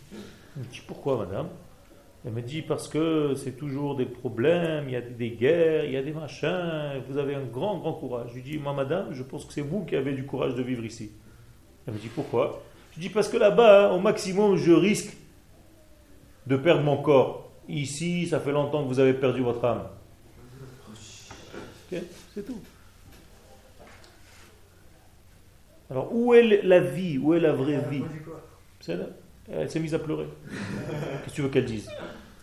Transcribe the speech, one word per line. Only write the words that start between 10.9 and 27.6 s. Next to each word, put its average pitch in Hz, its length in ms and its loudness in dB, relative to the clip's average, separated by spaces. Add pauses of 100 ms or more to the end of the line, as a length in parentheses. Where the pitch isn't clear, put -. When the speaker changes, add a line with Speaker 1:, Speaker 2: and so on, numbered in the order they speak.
Speaker 1:
Elle 110 60 -8
me 107 60 -6
dit, « 113 160 -12
Pourquoi ? » 135 480 -2 (320)
Je 156 60 -12
dis, « 185 100 -8
Parce 214 160 0
que 226 100 -2
là-bas, 202 540 8
au 180 80 0
maximum, 196 560 2
je 156 160 4
risque 175 440 4 (1300)
de 135 100 2
perdre 143 240 4
mon 143 160 2
corps. - 540 4 (160)
Ici, 165 580 -4
ça 156 140 0
fait 143 120 -2
longtemps 147 300 0
que 135 60 -4
vous 127 120 -2
avez 131 140 6
perdu 127 280 0
votre 120 220 -2
âme. » 110 200 0 (2000)
Ok ? 175 100 -8 (320)
C'est 202 120 -10
tout. 240 140 -10 (3250)
Alors, 131 240 -6
où 240 200 4
est 226 280 10
la 180 180 8
vie ? 156 380 -2
Où 143 160 4
est 170 60 6
la 156 120 4
vraie 135 280 0 (100)